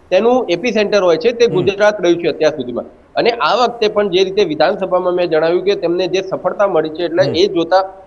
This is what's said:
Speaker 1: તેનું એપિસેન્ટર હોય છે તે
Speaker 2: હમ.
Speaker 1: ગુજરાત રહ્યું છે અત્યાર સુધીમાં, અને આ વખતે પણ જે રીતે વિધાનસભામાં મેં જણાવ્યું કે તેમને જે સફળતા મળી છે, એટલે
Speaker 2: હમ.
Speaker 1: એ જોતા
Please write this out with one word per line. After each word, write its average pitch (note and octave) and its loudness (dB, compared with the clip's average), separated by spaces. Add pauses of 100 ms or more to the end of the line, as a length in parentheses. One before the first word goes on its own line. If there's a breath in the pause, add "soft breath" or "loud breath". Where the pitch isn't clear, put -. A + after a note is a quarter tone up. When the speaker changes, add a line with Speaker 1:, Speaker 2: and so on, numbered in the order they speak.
(100)
Speaker 1:
તેનું A3+ 2
એપિસેન્ટર G3+ 0
હોય E3+ 4
છે G#3 0
તે A#3 2
Speaker 2:
હમ. A#3 2
Speaker 1:
ગુજરાત G3+ 0
રહ્યું F3 0
છે E3+ 0
અત્યાર D3 0
સુધીમાં, A#2+ -8 (320)
અને F3 0
આ F3+ 0
વખતે A#3 0
પણ G#3 0
જે F3+ 2
રીતે G3 0
વિધાનસભામાં F3+ 0
મેં F3+ 0
જણાવ્યું E3 0
કે G3 2
તેમને F3+ -2
જે F3+ -2
સફળતા F#3+ -2
મળી D#3+ 0
છે, D#3 -8
એટલે E3+ 0
Speaker 2:
હમ. C#3 0
Speaker 1:
એ F3+ 4
જોતા F3+ 2 (240)